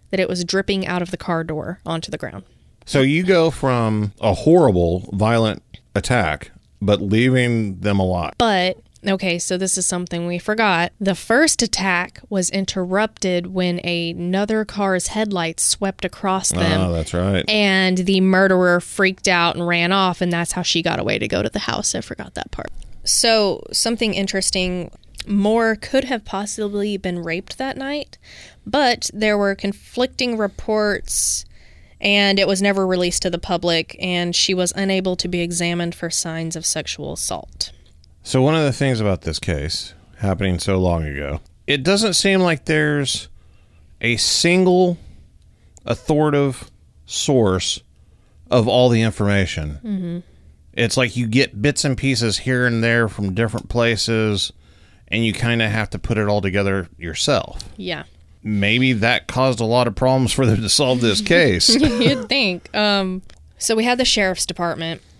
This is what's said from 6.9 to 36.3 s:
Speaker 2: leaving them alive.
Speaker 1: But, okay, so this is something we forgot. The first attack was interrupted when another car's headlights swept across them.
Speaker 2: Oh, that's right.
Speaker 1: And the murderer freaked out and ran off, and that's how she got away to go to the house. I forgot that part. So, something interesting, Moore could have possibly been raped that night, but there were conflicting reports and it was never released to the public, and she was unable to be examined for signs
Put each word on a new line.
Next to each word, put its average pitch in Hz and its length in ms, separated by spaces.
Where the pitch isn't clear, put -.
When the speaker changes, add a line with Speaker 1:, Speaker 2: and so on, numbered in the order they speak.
Speaker 2:
leaving 113 800
them 98 180
alive. 92 400
Speaker 1:
But, 185 380
okay, 185 300
so 180 200
this 190 200
is 180 80
something 175 400
we 175 140
forgot. 202 600
The 196 140
first 285 480
attack 185 580
was 185 200
interrupted 190 1000
when 180 380
another 175 800
car's 196 440
headlights 190 540
swept - 400
across 190 460
them. 92 320
Speaker 2:
Oh, 90 100
that's 82 220
right. 92 340
Speaker 1:
And 190 520
the 185 220
murderer 185 580
freaked 190 480
out 170 280
and 170 120
ran 175 240
off, 190 280
and 175 140
that's 170 200
how 180 100
she - 180
got 170 180
away - 200
to 110 80
go 92 160
to 113 60
the - 100
house. - 340
I 226 80
forgot - 320
that - 160
part. - 220
So, 214 580
something 226 440
interesting, 185 720
Moore 214 480
could 262 300
have 247 200
possibly 202 720
been 180 220
raped 165 400
that 262 180
night, 277 400
but 240 480
there 208 240
were 202 160
conflicting 240 840
reports - 1080
and 202 380
it 190 80
was 190 140
never 196 260
released 180 360
to 190 60
the 175 100
public, 170 600
and 175 360
she - 180
was 180 220
unable 190 420
to - 100
be 175 140
examined 170 540
for 170 140
signs 165 460